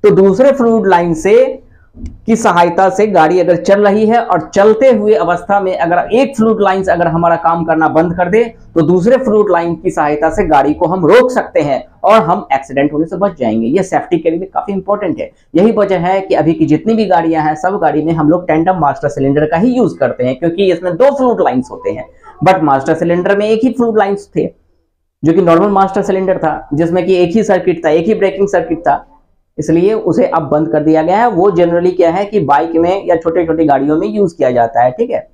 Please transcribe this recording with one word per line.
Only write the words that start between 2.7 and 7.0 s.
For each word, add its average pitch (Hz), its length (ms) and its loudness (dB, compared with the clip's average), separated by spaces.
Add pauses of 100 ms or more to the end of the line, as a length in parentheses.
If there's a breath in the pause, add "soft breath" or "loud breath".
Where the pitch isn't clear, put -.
से 202 180 0
गाड़ी 180 320 2
अगर 175 160 2
चल 196 320 2
रही 214 180 2
है 233 180 2
और 180 260 -4
चलते 220 420 4
हुए 214 220 2
अवस्था 190 460 0
में 185 180 -4
अगर 170 200 0
एक 240 380 0
फ्लूइड 220 240 0
lines 190 300 0
अगर 170 180 0